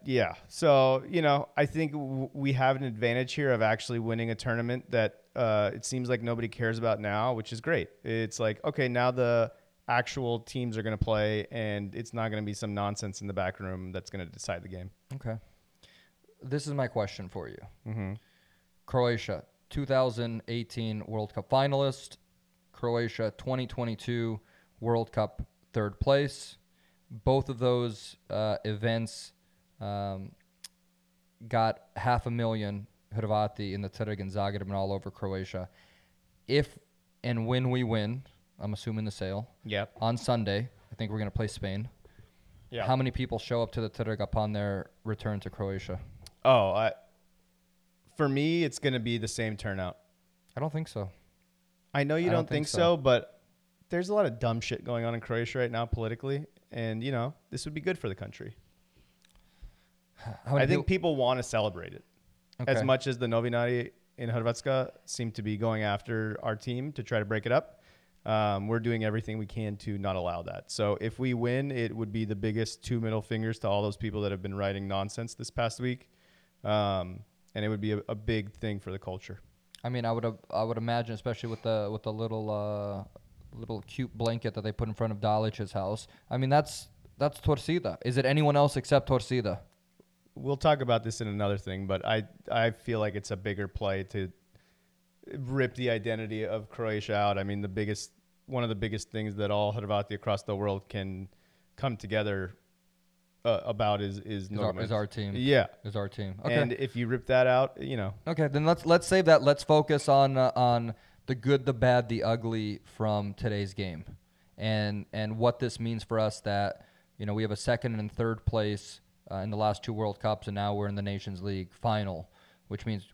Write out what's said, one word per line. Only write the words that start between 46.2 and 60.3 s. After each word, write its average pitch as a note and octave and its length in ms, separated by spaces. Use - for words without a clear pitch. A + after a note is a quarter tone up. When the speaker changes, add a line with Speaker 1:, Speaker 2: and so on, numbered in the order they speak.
Speaker 1:
Oh, A#2 280
I, G#2+ 200
for D3 120
me, D#3 360
it's C#3 140
gonna C3 220
be A#2 160
the A2+ 120
same A2 280
turnout. F#2+ 400
Speaker 2:
I B2 40
don't D3+ 120
think D#3+ 160
so. G2 220
Speaker 1:
I C#3 100
know D3 120
you E3+ 100
Speaker 2:
I - 40
Speaker 1:
don't - 100
Speaker 2:
don't D#3 80
think D3+ 180
Speaker 1:
think - 20
Speaker 2:
so. - 100
Speaker 1:
so, E3+ 180
but C3 440
there's F3+ 200
a G#3 40
lot G#3 120
of A#2+ 140
dumb A#2 200
shit - 240
going A#2 200
on A#2 100
in A#2 60
Croatia A#2 400
right A#2+ 100
now A#2 160
politically, A#2 580
and, A2+ 320
you C3+ 100
know, B2 200
this - 140
would D#3 100
be D#3 60
good F3 180
for - 100
the F#2+ 60
country. - 440
Speaker 2:
<sighs> - 1600
How A#2 380